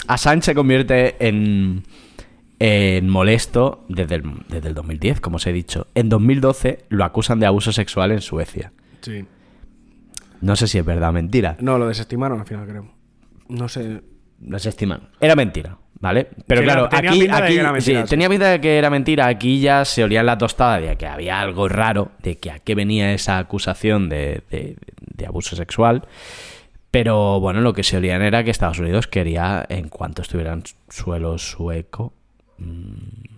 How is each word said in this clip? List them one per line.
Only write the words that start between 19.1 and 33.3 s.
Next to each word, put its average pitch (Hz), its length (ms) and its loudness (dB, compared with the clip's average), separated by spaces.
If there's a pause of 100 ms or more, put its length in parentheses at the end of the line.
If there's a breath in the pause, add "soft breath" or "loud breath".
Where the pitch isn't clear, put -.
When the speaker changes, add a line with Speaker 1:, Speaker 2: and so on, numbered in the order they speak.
Speaker 1:
Aquí 123 340 2
ya 139 240 4
se - 180 0
olía 107 180 4
en 120 40 4
la 120 120 2
tostada 117 420 2
de 78 180 -4
que 80 100 -8
había 85 340 -4
algo 98 280 -2
raro, 104 420 0 (100)
de 87 160 -6
que 85 140 -12
a 73 80 -16
qué 107 160 -2
venía 104 380 0
esa 95 240 -2
acusación 101 720 -2
de, 73 400 -4
de, - 280 -10 (240)
de - 240 -12
abuso - 300 -8
sexual. 113 480 0 (880 loud breath)
Pero, 107 500 2
bueno, 95 200 -2
lo 117 120 2
que 98 100 -4
se 95 140 0
olían 90 240 0
era 107 240 2
que 113 60 0
Estados 85 280 -2
Unidos 90 280 0
quería, 87 600 -2
en 87 220 -8
cuanto - 320 -10
estuviera 82 320 -6
en 85 100 -8 (260)
suelo 82 480 -6
sueco, 85 760 -8 (440)
mm, 95 680 -16 (120)